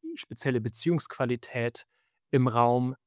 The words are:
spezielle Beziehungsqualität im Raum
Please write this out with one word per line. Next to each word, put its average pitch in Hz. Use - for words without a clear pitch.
spezielle 127
Beziehungsqualität 120
im 131
Raum 123